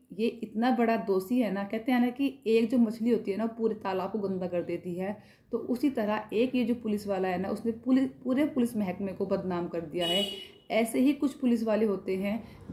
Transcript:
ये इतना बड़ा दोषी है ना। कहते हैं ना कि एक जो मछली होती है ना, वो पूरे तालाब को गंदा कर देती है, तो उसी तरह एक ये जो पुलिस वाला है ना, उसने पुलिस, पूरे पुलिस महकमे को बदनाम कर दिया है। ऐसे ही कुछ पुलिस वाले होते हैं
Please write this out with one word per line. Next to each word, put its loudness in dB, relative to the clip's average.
ये 0
इतना 0
बड़ा 4
दोषी 0
है 0
ना। -2
कहते -4
हैं 4
ना 4
कि -2
एक 4
जो 2
मछली 2
होती 2
है -2
ना, -2
वो -4
पूरे 0
तालाब -2
को -4
गंदा -2
कर -2
देती -6
है, -6
तो -2
उसी 0
तरह -2
एक 2
ये 2
जो 2
पुलिस -4
वाला 0
है 0
ना, -2
उसने -2
पुलिस, 2
पूरे 0
पुलिस 0
महकमे -4
को -4
बदनाम -2
कर -4
दिया -2
है। -2
ऐसे 2
ही 6
कुछ 0
पुलिस 2
वाले 2
होते -2
हैं -2